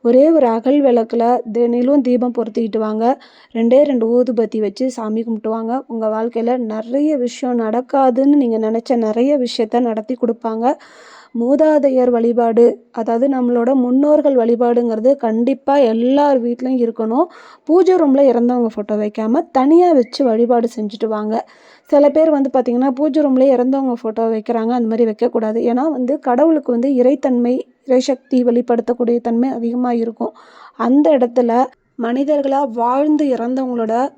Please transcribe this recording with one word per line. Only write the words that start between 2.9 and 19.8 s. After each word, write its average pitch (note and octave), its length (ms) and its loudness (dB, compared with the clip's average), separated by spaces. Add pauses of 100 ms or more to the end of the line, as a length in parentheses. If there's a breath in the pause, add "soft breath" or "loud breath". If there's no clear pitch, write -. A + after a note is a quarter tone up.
ரெண்டே A#3 280 4
ரெண்டு B3 320 0
ஊதுபத்தி A#3 440 0
வச்சு G#3+ 320 -4
சாமி A3 320 -6
கும்பிட்டு A3 340 -6
வாங்க. A#3 300 -6
உங்க A3 200 -6
வாழ்க்கையில A#3 500 -2
நிறைய A#3 600 -4
விஷயம் B3 480 -4
நடக்காதுன்னு C4 800 2
நீங்க A3+ 160 0 (100)
நினைச்ச A#3 280 -2 (100)
நிறைய B3 380 0
விஷயத்த A#3 440 -2
நடத்தி G#3+ 260 -6
கொடுப்பாங்க. A3+ 500 -4 (760 loud breath)
மூதாதையர் C4+ 760 2
வழிபாடு, A#3 500 2 (280)
அதாவது A#3 380 -2
நம்மளோட A#3+ 440 0
முன்னோர்கள் C#4 640 2
வழிபாடுங்கிறது A#3+ 800 0
கண்டிப்பா B3 640 -2
எல்லார் C4+ 680 2
வீட்லயும் B3+ 380 -4
இருக்கணும். A3+ 440 -2 (360 loud breath)
பூஜை F4 380 4
ரூம்ல C#4 200 4 (100)
இறந்தவங்க A#3+ 420 0
ஃபோட்டோ G#3+ 280 -6
வைக்காம A3 400 -2 (100)
தனியா D#4+ 420 4